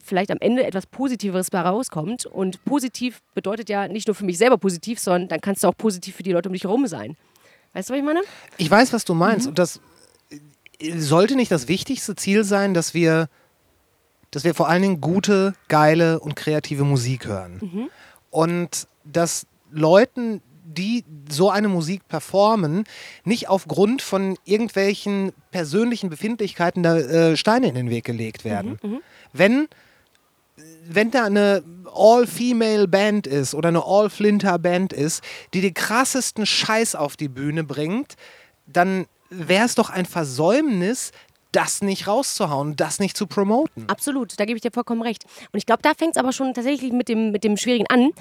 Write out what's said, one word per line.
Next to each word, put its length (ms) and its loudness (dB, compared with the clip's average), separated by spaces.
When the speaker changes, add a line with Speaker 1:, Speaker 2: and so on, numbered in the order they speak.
Speaker 1:
vielleicht 280 -2
am 100 -4
Ende 240 2
etwas 220 -6
Positiveres 640 -4
bei 100 -2
rauskommt 640 -4
und 400 -6
positiv 560 -4
bedeutet 360 -6
ja 180 -2
nicht 220 -6
nur 60 -2
für 100 -8
mich 120 -2
selber 200 6
positiv, 420 -4
sondern 300 0
dann 100 -4
kannst 240 -4
du 60 4
auch 80 0
positiv 400 -6
für 60 -16
die 100 -2
Leute 160 -2
um 40 -6
dich 100 -6
herum 220 0
sein. 300 -10
Weißt 180 -10
du, 40 -6
was 60 -4
ich 60 -4
meine? 160 0
Speaker 2:
Ich 120 -4
weiß, 220 6
was 140 -4
du 80 -2
meinst. 320 2
Speaker 1:
Mhm. 60 -4
Speaker 2:
Und 80 -2
das, 200 0
äh, 160 -6
sollte 400 4
nicht 140 0
das 180 0
wichtigste 480 -4
Ziel 260 2
sein, 300 0
dass 200 -2
wir, 360 2
dass 120 -8
wir 120 2
vor 140 2
allen 140 4
Dingen 180 0
gute, 520 2
geile 520 4
und 160 -8
kreative 480 -2
Musik 440 0
hören. 340 -8
Speaker 1:
Mhm. 280 -8
Speaker 2:
Und 560 -2
dass 420 -2
Leuten, 680 4
die 320 -4
so 180 4
eine 180 2
Musik 400 -2
performen, 760 2
nicht 260 -2
aufgrund 540 0
von 420 -2
irgendwelchen 880 -2
persönlichen 640 -2
Befindlichkeiten 720 -2
da, 160 4
äh, 380 2
Steine 320 2
in 40 -2
den 160 -2
Weg 160 -4
gelegt 400 -6
werden. 380 -6
Speaker 1:
Mhm, 80 -8
mhm. 80 -8
Speaker 2:
Wenn, 340 4
wenn 220 0
da 140 2
eine 400 2
All-Female-Band 1300 4
ist 280 -2
oder 140 0
eine 160 2
All-Flinter-Band 1080 2
ist, 300 -4
die 80 0
den 120 0
krassesten 720 -2
Scheiß 500 0
auf 220 -4
die 100 -6
Bühne 360 -6
bringt, 520 -6
dann 380 2
wär's 460 0
doch 140 0
ein 160 -4
Versäumnis, 1080 0
das 300 0
nicht 260 -2
rauszuhauen, 680 -2
das 240 -4
nicht 180 -2
zu 80 -4
promoten. 640 0
Speaker 1:
Absolut, 500 -4
da 60 0
gebe 120 -4
ich 40 -10
dir 100 -4
vollkommen 300 -4
recht. 240 -6
Und 60 -6
ich 80 -4
glaub, 160 2
da 160 4
fängt's 200 0
aber 140 0
schon 220 -4
tatsächlich 400 -4
mit 160 -2
dem, 220 0
mit 120 -4
dem 140 2
Schwierigen 320 0
an. 320 4